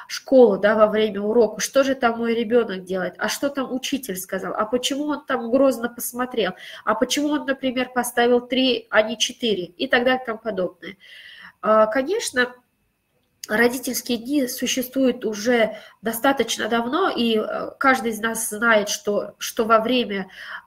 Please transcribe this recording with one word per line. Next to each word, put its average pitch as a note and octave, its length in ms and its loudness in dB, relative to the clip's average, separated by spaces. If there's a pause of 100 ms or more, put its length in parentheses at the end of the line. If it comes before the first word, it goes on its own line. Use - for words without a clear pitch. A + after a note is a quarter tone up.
школы, A3+ 520 6
да, G3+ 160 4
во G#3+ 120 6
время G#3 340 0
урока, G#3+ 400 2
что - 240 2
же C4+ 100 0
там A3+ 240 0
мой A#3 160 0
ребёнок A3 480 0
делает, F3+ 340 -6
а G#3+ 120 -4
что - 200 -2
там C4+ 220 -6
учитель B3 460 -6
сказал, F#3 360 -6
а G#3+ 120 -2
почему B3+ 400 -2
он C#4+ 200 -6
там A#3 240 -4
грозно B3 380 2
посмотрел, A#3+ 640 -4 (320)
а G#3+ 120 0
почему D4 340 -2
он, D4 160 -2
например, B3+ 500 -4
поставил A#3+ 460 2
три, B3+ 480 0
а G#3+ 140 4
не A3+ 140 -6
четыре G#3 480 -2
и C4 220 -8
так B3 160 2
далее B3+ 180 0
и B3+ 40 -14
тому A3+ 140 -8
подобное. F#3+ 580 -8 (640)
А, G#3+ 240 4
конечно, C4 680 -2 (920)
родительские A#3+ 720 0
дни B3+ 300 -2
существуют B3+ 760 -2
уже G#3+ 540 0 (240)
достаточно A3+ 680 0
давно, B3 420 0
и, A#3 280 0
э, - 420 -4
каждый A#3 320 2
из G3+ 80 -6
нас A3+ 300 -4
знает, G#3 400 2
что, - 480 -4
что - 260 -4
во A3 160 4
время, G3+ 500 0 (380)